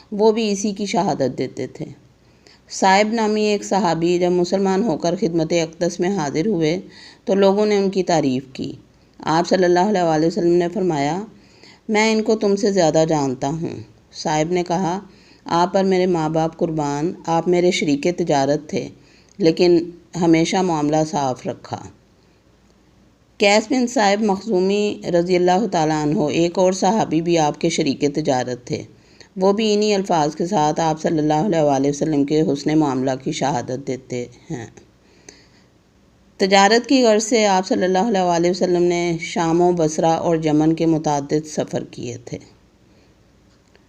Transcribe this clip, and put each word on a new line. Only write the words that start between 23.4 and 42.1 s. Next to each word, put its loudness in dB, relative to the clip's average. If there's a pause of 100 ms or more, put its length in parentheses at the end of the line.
بن 0
صائب 0
مخزومی -2 (180)
رضی 0
اللہ 2
تعالیٰ 0
عنہ، 0
ایک 0
اور 4
صحابی، 0
بھی 0
آپ 0
کے 2
شریک -2 (100)
تجارت -4
تھے۔ -8 (520)
وہ 2
بھی 0
انہی 2
الفاظ 0
کے -4
ساتھ 0
آپ -2
صلی 0
اللہ 2
علیہ 0
وآلہ 2
وسلم 0
کے 0
حسن 0
معاملہ 0 (120)
کی -6
شہادت -4
دیتے -8 (260)
ہیں۔ -10 (1700)
تجارت 4
کی 4
غرض 4
سے 2
آپ 2
صلی 0
اللہ 2
علیہ 0
وآلہ 2
وسلم 0
نے 0
شام 0
و 4
بصرہ 0
اور 0
یمن 2
کے -2
متعدد -2
سفر -6
کیے -14